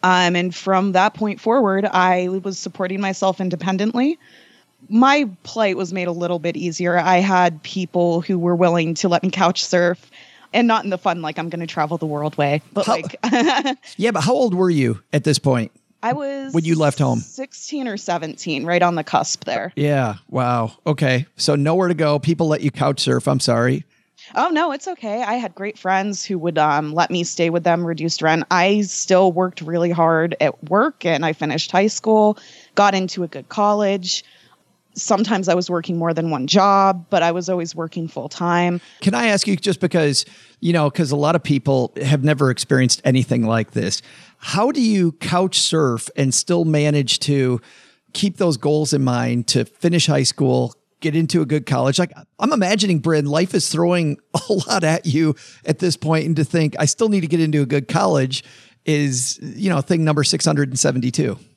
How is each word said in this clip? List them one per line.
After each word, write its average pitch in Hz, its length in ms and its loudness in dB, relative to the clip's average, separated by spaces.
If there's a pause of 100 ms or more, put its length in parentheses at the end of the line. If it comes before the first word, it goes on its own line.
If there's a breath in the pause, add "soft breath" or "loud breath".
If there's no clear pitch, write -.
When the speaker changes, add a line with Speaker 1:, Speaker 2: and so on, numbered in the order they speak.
Speaker 1:
Um, 180 340 4
and 175 180 -2
from 190 380 0
that 190 220 2
point 214 260 -6
forward, 214 460 2
I 185 420 2
was 185 300 -6
supporting 190 420 -6
myself 190 400 -2
independently. 196 760 -2 (720 soft breath)
My 262 380 4 (140)
plight 208 360 -2
was 180 160 -6
made 185 140 -4
a 175 40 -4
little 175 260 -4
bit 165 180 -4
easier. 175 420 -2
I 175 200 4
had 180 440 2
people 175 580 0
who 185 180 -2
were 175 160 0
willing 170 420 2
to 190 120 -2
let 175 140 2
me 185 80 0
couch 175 340 0
surf, 175 460 0 (420 loud breath)
and 226 160 2
not 220 160 0
in 202 60 -6
the 185 80 -4
fun, 175 240 -2
like, 156 160 -8
I'm 170 100 -6
gonna 170 180 -6
travel 160 320 -4
the 160 80 -4
world 147 300 -4
way, 147 260 0 (100)
but 196 140 -2
Speaker 2:
How 220 60 0
Speaker 1:
like - 320 -4
<laughs> 262 540 0 (180 loud breath)
Speaker 2:
Yeah, 226 160 0
but 170 100 -2
how 175 120 2
old 247 200 2
were 185 160 2
you 131 320 0 (100)
at 151 120 0
this 151 140 2
point? 123 340 0 (300)
Speaker 1:
I 233 100 -2
was 277 420 -6
Speaker 2:
When 165 100 0
you 165 140 2
left 147 220 0
home? 127 180 0
Speaker 1:
sixteen 262 680 -10
or 202 80 -6
seventeen, 160 680 -6
right 175 160 0
on 175 140 2
the 143 80 -2
cusp - 420 -2
there. 117 300 -6
Speaker 2:
Yeah. 139 400 0 (160)
Wow. 123 420 -2 (140)
Okay. 135 400 0 (100)
So 175 200 0
nowhere 165 320 0
to 175 60 0
go. 151 260 0
People 165 260 0
let 151 140 0
you 143 100 0
couch 139 300 -2
surf. 127 260 0
I'm 135 140 2
sorry. 123 440 0 (500 loud breath)
Speaker 1:
Oh, 285 140 2
no, 330 240 0
it's 277 160 -8
okay. 233 340 -6
I 214 120 -2
had 226 200 -6
great 202 240 -10
friends 190 460 -2
who 190 140 -4
would, 160 200 -2
um, 151 360 2
let 170 160 2
me 175 120 -2
stay 170 280 -2
with 170 140 -2
them, 175 220 2
reduced 165 360 -4
rent. 160 280 2
I 190 320 2
still 190 500 2
worked 180 280 -4
really 170 300 -2
hard 165 500 2
at 151 300 -2
work, 233 340 0
and 165 200 0
I 156 80 0
finished 151 380 -4
high 196 160 4
school, 214 500 2 (380 loud breath)
got 202 200 4
into 185 280 -4
a 170 60 -4
good - 200 -14
college. 202 760 -2 (680 soft breath)
Sometimes 196 540 0
I 185 60 4
was 180 140 -2
working 170 300 -4
more 165 160 -2
than 165 160 -2
one 135 160 -4
job, 196 640 4
but 180 120 2
I 170 80 2
was 175 200 -4
always 170 240 -4
working 165 340 -8
full 139 220 -10
time. 175 500 0 (220 loud breath)
Speaker 2:
Can 196 120 2
I 240 120 0
ask 208 200 2
you, 202 80 0
just 180 240 -2
because, 156 460 0 (360 loud breath)
you 170 120 0
know, 151 180 2
'cause 151 200 -2
a 143 60 0
lot 147 200 2
of 160 60 0
people 135 500 0 (100)
have 139 220 0
never 143 260 2
experienced 127 540 2
anything 127 420 2
like 110 260 0
this, - 280 -4 (380 loud breath)
how - 340 0
do 294 80 -2
you 202 320 2
couch 180 480 -2
surf 135 560 -2
and 135 180 0
still 170 300 0
manage 147 560 0
to 131 400 0 (540 soft breath)
keep 196 240 -2
those 170 180 2
goals 151 380 0
in 139 100 2
mind 120 440 0
to - 180 0
finish 170 400 0
high 139 160 2
school, 127 520 0 (260)
get 151 140 -2
into 165 280 2
a 147 40 0
good 147 200 -2
college? 131 320 0
Like, 180 160 -2 (240)
I'm 269 160 0
imagining, 190 460 2
Bryn, 151 260 2
life 160 280 0
is - 140 0
throwing 170 480 0 (100)
<laughs> - 220 -6
a - 20 -14
lot 196 320 0
at 160 220 0
you 156 320 2 (300 loud breath)
at 151 120 0
this 180 200 0
point, 160 260 -2
and 160 120 0
to 156 80 2
think, 160 340 0
"I 151 80 0
still 220 240 0
need 202 100 2
to 165 60 -4
get 165 140 0
into 156 200 2
a 139 60 2
good 135 200 -2
college," 135 560 0 (440 loud breath)
is, 143 560 0
you 190 260 -6
know, 160 140 0
thing 165 220 0
number 151 200 2
six - 220 0
hundred 143 240 0
and 127 80 -6
seventy-two. 127 600 0 (180)